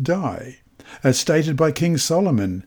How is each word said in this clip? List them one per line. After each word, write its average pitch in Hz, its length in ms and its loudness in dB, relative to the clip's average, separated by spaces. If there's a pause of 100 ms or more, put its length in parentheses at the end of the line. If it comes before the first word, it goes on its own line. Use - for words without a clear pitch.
die. 131 540 -4 (480)
As 131 120 4
stated 156 400 0
by 160 140 2
King 165 260 0
Solomon, 117 720 0